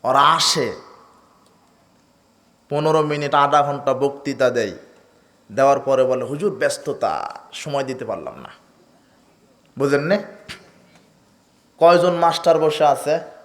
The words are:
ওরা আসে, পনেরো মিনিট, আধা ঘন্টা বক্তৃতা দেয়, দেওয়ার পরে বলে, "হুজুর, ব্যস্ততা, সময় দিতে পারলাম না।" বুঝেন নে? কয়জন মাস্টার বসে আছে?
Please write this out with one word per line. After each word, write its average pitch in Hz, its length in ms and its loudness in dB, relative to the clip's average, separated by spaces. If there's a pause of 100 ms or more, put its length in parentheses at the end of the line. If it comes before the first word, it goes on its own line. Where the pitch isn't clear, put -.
ওরা 131 160 2
আসে, 147 640 0 (1800)
পনেরো 156 340 0
মিনিট, 147 320 -2
আধা 143 280 4
ঘন্টা 139 320 -2
বক্তৃতা 131 560 -2
দেয়, 113 220 -2 (800)
দেওয়ার 135 280 2
পরে 131 240 2
বলে, 127 200 -2
"হুজুর, 147 300 -4
ব্যস্ততা, 139 720 -4 (240)
সময় 139 320 -6
দিতে 127 200 -10
পারলাম 80 360 -10
না।" - 80 -18 (1300)
বুঝেন 143 220 0
নে? 190 220 -2 (1600)
কয়জন 175 360 6
মাস্টার 165 440 2
বসে 156 260 2
আছে? 147 360 0 (240)